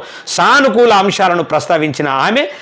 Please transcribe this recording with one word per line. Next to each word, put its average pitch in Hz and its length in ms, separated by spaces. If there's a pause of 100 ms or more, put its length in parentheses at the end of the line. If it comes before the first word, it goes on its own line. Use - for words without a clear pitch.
(260)
సానుకూల 233 640
అంశాలను 190 500
ప్రస్తావించిన 151 680
ఆమె 180 400 (140)